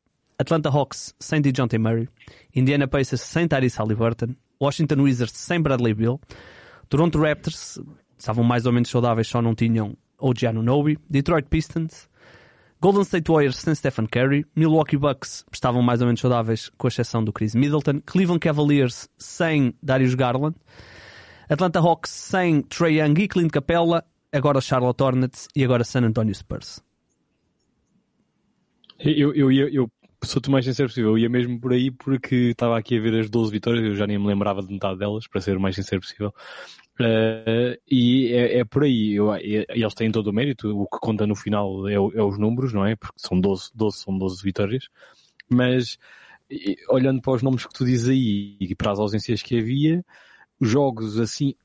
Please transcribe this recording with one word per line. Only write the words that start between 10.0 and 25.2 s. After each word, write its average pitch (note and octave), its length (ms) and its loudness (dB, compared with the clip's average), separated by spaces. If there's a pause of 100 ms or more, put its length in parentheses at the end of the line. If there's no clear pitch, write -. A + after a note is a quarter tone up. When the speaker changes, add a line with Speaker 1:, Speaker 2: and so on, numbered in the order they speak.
Speaker 1:
O C3 160 0
G A#2+ 120 -2
Anunoby, C3 520 0 (100)
Detroit C#3+ 400 0
Pistons, - 600 -6 (720)
Golden G3 220 4
State F3 280 -2
Warriors D3 260 4
sem D#3+ 180 -2
Stephen B2+ 320 -2
Curry, C#3 400 0 (100)
Milwaukee D#3 400 2
Bucks - 560 -4
estavam B2 300 0
mais A#2+ 180 4
ou B2 60 2
menos A#2+ 160 0
saudáveis, A2+ 560 0
com C3 100 -2
exceção A#2 340 -2
do G#2+ 120 -2
Chris A2 200 -2
Middleton, C#3+ 460 2
Cleveland F3 400 0
Cavaliers D3 760 0
sem D3+ 640 0
Darius C3 320 2
Garland, C3 420 -2 (920)
Atlanta F3 300 0
Hawks E3 300 2
sem F3 520 0
Trae D#3+ 360 0
Young D3+ 240 2
e G#3 60 -2
Clint E3+ 220 0
Capela, E3+ 540 0 (280)
agora C#3 300 2
Charlotte B2 400 0
Hornets B2+ 520 0